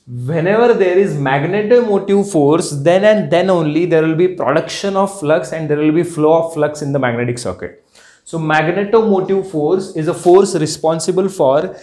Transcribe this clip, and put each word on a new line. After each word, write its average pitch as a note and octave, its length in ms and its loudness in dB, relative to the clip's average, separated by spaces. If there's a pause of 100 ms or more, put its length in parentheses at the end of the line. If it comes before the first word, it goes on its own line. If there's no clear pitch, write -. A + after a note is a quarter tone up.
whenever E3 680 0
there F#3 240 2
is F#3+ 160 2
magnetomotive G3 1160 0
force, D#3 420 2
then E3 340 2
and G#3 260 2
then F3+ 180 2
only E3 360 0
there E3 160 2
will D#3+ 140 0
be F3+ 120 2
production F3+ 680 -4
of G3 200 -2
flux D#3+ 360 -2
and D#3+ 160 -6
there D3 80 0
will D3+ 160 2
be E3+ 100 2
flow E3 400 2
of - 100 -8
flux D3+ 280 -4
in C#3+ 100 -4
the C#3 80 -2
magnetic A#2+ 380 -2
circuit. - 480 -10 (400)
So - 120 -8
magnetomotive F#3+ 1120 0
force E3 460 -2
is D#3+ 140 -2
a E3+ 40 -2
force F#3 420 4
responsible D#3+ 720 -2
for D#3 540 0